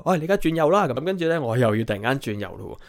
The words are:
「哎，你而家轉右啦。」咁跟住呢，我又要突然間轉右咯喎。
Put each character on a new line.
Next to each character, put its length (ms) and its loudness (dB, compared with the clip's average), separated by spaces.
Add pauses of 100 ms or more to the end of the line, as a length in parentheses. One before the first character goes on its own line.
「哎， 140 2
你 60 -4
而 20 -4
家 100 2
轉 180 0
右 140 4
啦。」 200 4
咁 60 -2
跟 220 -2
住 120 0
呢， 120 0
我 160 0
又 200 4
要 80 0
突 100 -2
然 80 -6
間 320 -2
轉 40 -8
右 180 -8
咯 200 -12
喎。 120 -18